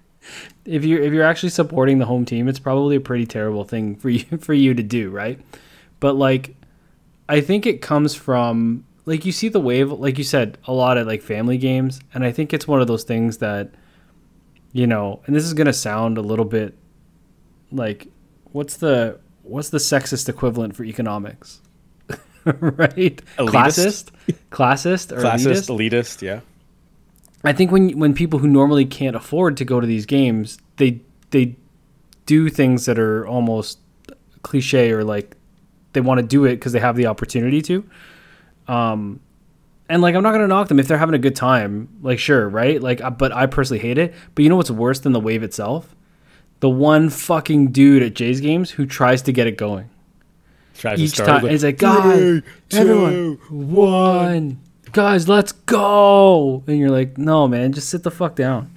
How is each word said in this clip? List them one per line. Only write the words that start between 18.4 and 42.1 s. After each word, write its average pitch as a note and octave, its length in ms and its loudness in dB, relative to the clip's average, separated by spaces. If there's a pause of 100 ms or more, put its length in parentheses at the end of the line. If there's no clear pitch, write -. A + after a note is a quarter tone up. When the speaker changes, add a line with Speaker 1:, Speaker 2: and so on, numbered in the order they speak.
Speaker 1:
what's C#3+ 260 -10
the, B2 400 0 (240)
what's C#3 280 -10
the D#3 80 -2
sexist C3+ 500 -4
equivalent A2+ 480 -6
for A#2 80 -12
economics? G#2+ 760 -10 (480)
<laughs> - 120 -14 (260)
Right? D#3 760 -2 (160)
Speaker 2:
Elitist? B2 100 -2
Speaker 1:
Classist? D#3 640 2 (400)
Classist C#3 640 0
or B2 100 -8
Speaker 2:
Classist, B2+ 480 0
Speaker 1:
elitist? A2 200 -2
Speaker 2:
elitist, A#2+ 320 -4
yeah. G2 180 -10 (1040)
Speaker 1:
I D3 120 2
think F3+ 180 2
when, F#3 260 4
when D3+ 160 4
people D#3+ 240 -2
who C#3 100 0
normally C#3 360 4
can't C3 320 -6
afford D#3 420 -2
to C3 60 -6
go B2 160 0
to A#2+ 60 -2
these A2 180 -2
games, A#2 540 0 (180)
they, B2 240 0 (300)
they B2 260 0 (720)
do D#3 240 2
things B2+ 340 0
that A#2 140 0
are A2 280 0
almost A2+ 520 -4 (640)
cliche B2+ 500 0
or, G#2+ 120 0
like, G#2 320 -6 (580)
they C3+ 80 0
wanna B2+ 200 2
do C3+ 220 2
it B2 160 0
'cause B2 120 -8
they A#2+ 80 0
have A#2+ 160 0
the B2 100 2
opportunity B2 560 -2
to. F#3 200 -2 (840)
Um, A2 520 -4 (680)
and, E3+ 140 2
like, F3 120 4
I'm F#3+ 80 2
not A3 100 2
gonna G#3+ 140 2
knock F#3+ 220 0
them C#3+ 100 4
if C3+ 80 4
they're D3+ 120 2
having D#3+ 160 2
a C#3 40 2
good B2+ 180 0
time. A2 520 -2 (140)
Like, B2+ 160 -2